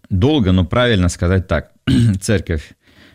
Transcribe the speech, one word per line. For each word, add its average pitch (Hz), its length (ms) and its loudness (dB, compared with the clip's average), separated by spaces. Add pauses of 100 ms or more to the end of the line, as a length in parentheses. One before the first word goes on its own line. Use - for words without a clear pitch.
(100)
долго, 107 420 2
но 92 120 2
правильно 110 440 0
сказать 92 380 -2
так. - 260 -4 (140)
<clears throat> 117 340 2
Церковь, 92 520 -4 (420)